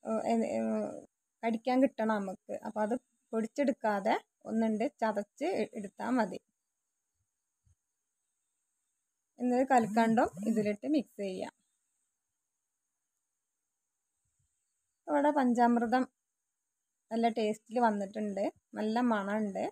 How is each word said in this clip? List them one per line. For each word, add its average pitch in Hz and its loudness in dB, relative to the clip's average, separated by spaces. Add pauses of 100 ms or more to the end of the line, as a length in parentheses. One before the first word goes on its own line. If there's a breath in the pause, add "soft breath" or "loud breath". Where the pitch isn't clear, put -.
ഏ, 220 -2 (120)
ഏ, 220 -2 (840)
കടിക്കാൻ 233 -2
കിട്ടണം 220 2
നമുക്ക്. 196 -8
അപ്പോൾ 214 -6
അത് 214 -2 (380)
പൊടിച്ചെടുക്കാതെ 226 0 (280)
ഒന്നുണ്ട് 220 0 (100)
ചതച്ച് 220 -4
എ-, - -2
എടുത്താൽ 208 -8
മതി. 214 0 (3000)
എന്നിട്ട് 247 2
കൽക്കണ്ടം 226 4 (140)
ഇതിലിട്ട് 214 0
മിക്സ് 285 -2
ചെയ്യാം. 190 -6 (3500)
ഇവിടെ 294 2
പഞ്ചാമൃതം 240 2 (1080)
നല്ല 226 0
ടേസ്റ്റിൽ 220 -4
വന്നിട്ടുണ്ട്, 208 0 (320)
നല്ല 220 0
മണമുണ്ട് 208 0 (100)